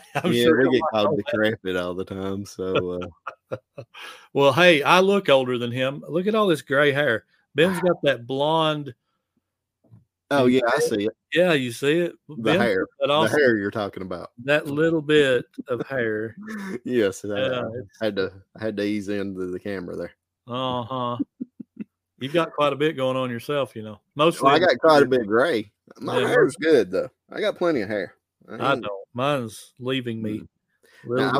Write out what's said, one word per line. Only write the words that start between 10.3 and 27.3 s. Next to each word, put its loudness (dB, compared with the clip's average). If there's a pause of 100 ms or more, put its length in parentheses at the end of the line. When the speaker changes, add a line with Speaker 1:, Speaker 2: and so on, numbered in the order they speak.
Speaker 2:
Oh, 4
Speaker 1:
You 4
Speaker 2:
yeah, 2
I 2
Speaker 1:
see 0
it? -2 (100)
Speaker 2:
see -2
it. -4 (200)
Speaker 1:
Yeah, 4
you 0
see 0
it? -2 (140)
Speaker 2:
The -18
Speaker 1:
Ben's 0
Speaker 2:
hair. 0
Speaker 1:
got -6 (120)
that 0
Speaker 2:
The 0
Speaker 1:
awesome, 2
Speaker 2:
hair 4
you're -2
talking -6
about. -10 (120)
Speaker 1:
that 0
little 0
bit 4 (220)
of -4
hair. -4 (240)
Speaker 2:
<laughs> -10
Yes, 0
I, -8
Speaker 1:
Yeah, -4
Speaker 2:
I -6 (120)
Speaker 1:
it's -18
Speaker 2:
had -2
to, -2 (280)
I -8
had -6
to -2
ease -4
into -6
the -8
camera -10
there. -10 (360)
Speaker 1:
Uh-huh. -6
Speaker 2:
<laughs> -8 (960)
Speaker 1:
You -6
got 0
quite 0
a -6
bit -2
going -2
on -4
yourself, -6
you -10
know. -16 (140)
Mostly 2
Speaker 2:
Well, 8
I 6
got 4
quite 6
a 4
Speaker 1:
beard. 2
Speaker 2:
bit -4
gray. 0 (300)
My -4
Speaker 1:
Yeah, 0
Speaker 2:
hair's 4
Speaker 1:
most -8
Speaker 2:
good, 4
though. -2 (220)